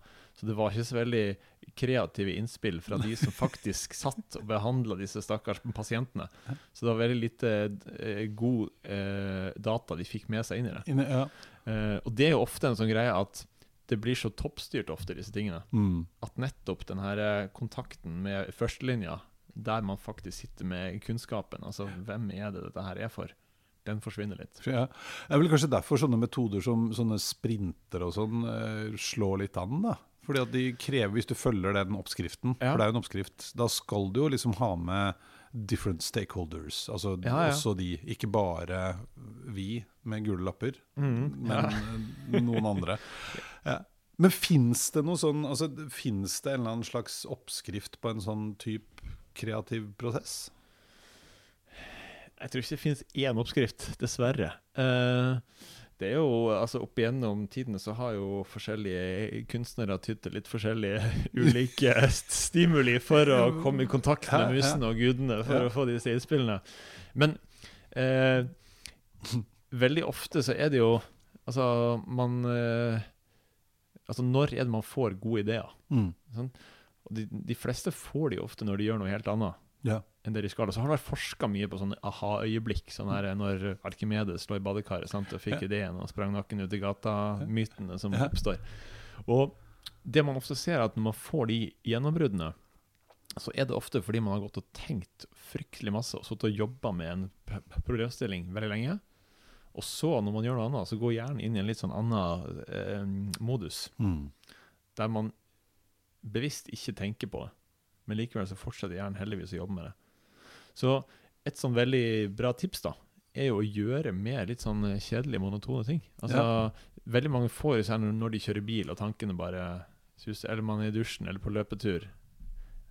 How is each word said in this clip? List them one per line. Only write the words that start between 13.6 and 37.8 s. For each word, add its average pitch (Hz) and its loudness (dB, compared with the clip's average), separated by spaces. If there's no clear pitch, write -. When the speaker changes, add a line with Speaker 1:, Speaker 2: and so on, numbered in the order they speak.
Speaker 1:
det 117 2
blir 120 0
så - -2
toppstyrt - -6
ofte, 80 -8
disse 101 -10
tingene. 101 -2
Speaker 2:
Mm. 92 4
Speaker 1:
At - -10
nettopp 127 -4
den 95 -6
her, 101 -2
eh, 104 0
kontakten 92 -8
med 98 -4
førstelinja, 113 -2
der 110 -2
man 98 -2
faktisk - -12
sitter 92 -8
med 90 -4
kunnskapen, - -6
altså, 101 -8
hvem 110 -6
er 104 -6
det 90 -8
dette 92 -8
her 95 -8
er 110 -4
for? - -10
Den 107 -4
forsvinner 104 -6
litt. - -16
Speaker 2:
Ja. 127 2
Det - -8
er 143 8
vel 170 6
kanskje 151 6
derfor 113 4
sånne 123 4
metoder 113 0
som 117 2
sånne 113 2
sprinter 98 -2
og 87 -2
sånn, 110 0
eh, 110 -4
slår 98 0
litt 98 -4
an, 104 -2
da. 226 0
Fordi 135 2
at 117 -4
de 127 4
krever, 110 0
hvis 117 2
du - -2
følger 101 2
den 98 2
oppskriften, 95 -2
Speaker 1:
Ja. 127 2
Speaker 2:
for 151 4
det 110 6
er 110 4
jo 117 2
en 117 0
oppskrift, - -6
da 120 4
skal 101 0
du 120 2
jo 151 4
liksom 123 2
ha 110 2
med 92 0
different 104 -2
stakeholders, 82 -6
altså 95 -2
Speaker 1:
Ja, 143 4
ja. - 6
Speaker 2:
også 139 2
de, 90 -2